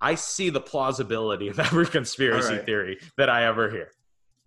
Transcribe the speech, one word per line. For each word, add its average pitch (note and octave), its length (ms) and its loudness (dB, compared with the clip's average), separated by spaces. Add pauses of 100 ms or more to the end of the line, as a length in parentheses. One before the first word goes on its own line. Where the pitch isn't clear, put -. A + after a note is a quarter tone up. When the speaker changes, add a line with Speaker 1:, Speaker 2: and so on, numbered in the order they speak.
Speaker 1:
I D3+ 160 2
see F#3 340 -4
the C#3 100 0
plausibility A2+ 880 -2
of G2 120 -6
every D#3+ 260 4
conspiracy B2 640 0
Speaker 2:
All G#2+ 60 0
right. G#2 100 -6
Speaker 1:
theory G2 320 -2 (180)
that C3+ 140 4
I A#2 160 4
ever A2 240 2
hear. F#2 180 -8 (580)